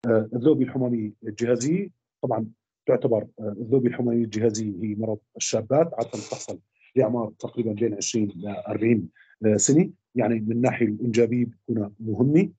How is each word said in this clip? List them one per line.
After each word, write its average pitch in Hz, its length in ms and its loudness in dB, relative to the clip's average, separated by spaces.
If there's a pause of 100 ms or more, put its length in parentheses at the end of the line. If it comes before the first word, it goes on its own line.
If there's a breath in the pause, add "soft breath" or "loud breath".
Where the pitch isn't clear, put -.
آه، 110 260 2
الذوبة 131 320 4
الحمومية 120 480 -2 (120)
الجهازية، 120 640 -2 (340)
طبعًا 113 240 -2 (400)
تعتبر، 117 400 2 (140)
آه، 104 200 -6
الذوبة 120 280 2
الحمومية 120 360 0
الجهازية 107 480 -2 (100)
هي 107 120 -4
مرض 110 240 -4 (180)
الشابات، 127 580 0
عادة 113 160 -4
تحصل 104 480 -10 (380 soft breath)
لأعمار 117 420 0
تقريبًا 113 340 -4
بين 104 220 -2
عشرين 104 340 -2
ل 95 180 -10
أربعين، 104 600 0 (380 soft breath)
آه، 107 100 6
سنة، 143 340 4 (240)
يعني 113 260 0
من 107 120 -4
الناحية 120 340 2
الإنجابية 117 580 2
بتكون 110 560 -4
مهمة 123 580 2